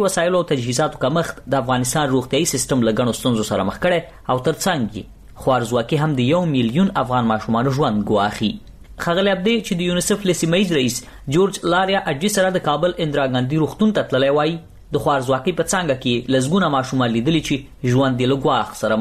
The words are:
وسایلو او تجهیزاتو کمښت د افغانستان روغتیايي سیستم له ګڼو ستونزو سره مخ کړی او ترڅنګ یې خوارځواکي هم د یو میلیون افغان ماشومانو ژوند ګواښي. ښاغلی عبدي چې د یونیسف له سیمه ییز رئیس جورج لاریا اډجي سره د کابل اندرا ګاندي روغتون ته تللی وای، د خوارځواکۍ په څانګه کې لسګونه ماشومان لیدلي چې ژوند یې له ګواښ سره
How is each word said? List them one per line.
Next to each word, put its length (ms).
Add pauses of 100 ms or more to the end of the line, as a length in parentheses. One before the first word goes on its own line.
وسایلو 380
او 100
تجهیزاتو 520
کمښت 400
د 180
افغانستان 520
روغتیايي 300 (100)
سیستم 320
له 120
ګڼو 200
ستونزو 300
سره 220
مخ 120
کړی 160 (300)
او 100
ترڅنګ 560
یې 80 (400)
خوارځواکي 560
هم 160
د 160
یو 80 (160)
میلیون 340 (120)
افغان 320
ماشومانو 420
ژوند 300
ګواښي. 460 (520)
ښاغلی 300
عبدي 180 (100)
چې 180
د 100
یونیسف 400
له 100
سیمه 180
ییز 200
رئیس 180 (400)
جورج 240 (140)
لاریا 260
اډجي 380
سره 180
د 100
کابل 380
اندرا 240
ګاندي 340
روغتون 380
ته 100
تللی 300
وای، 160 (380)
د 100
خوارځواکۍ 560
په 120
څانګه 300
کې 340
لسګونه 380
ماشومان 400
لیدلي 280
چې 520
ژوند 260
یې 120
له 100
ګواښ 400
سره 200